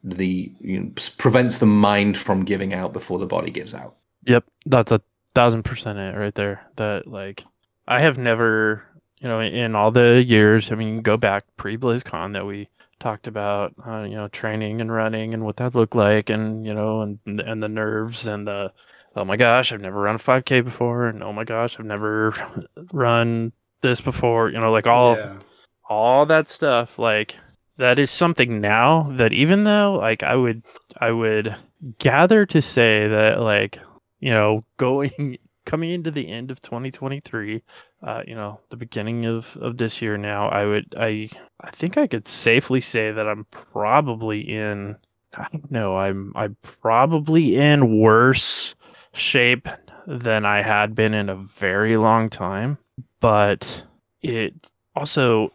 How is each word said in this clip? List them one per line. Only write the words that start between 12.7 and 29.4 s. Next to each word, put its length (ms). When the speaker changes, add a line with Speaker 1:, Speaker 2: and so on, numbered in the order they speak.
Speaker 2:
talked 260
about, 480
uh, 160
you 120
know, 140
training 520
and 120
running 420
and 100
what 120
that 180
looked 220
like 340
and, 340
you 80
know, 300
and, 160
and 220
the 60
nerves 600
and 180
the, 260
"Oh 80
my 120
gosh, 360
I've 80
never 200
run 140
a 40
five 260
K 160
before," 480
and, 160
"Oh 80
my 120
gosh, 360
I've 60
never 460
<laughs> 300
run 600
this 200
before," 500
you 100
know, 100
like, 160
all, 300
Speaker 3:
Yeah. 220
Speaker 2:
all 380
that 220
stuff, 500
like, 380
that 200
is 140
something 480
now 560
that 160
even 320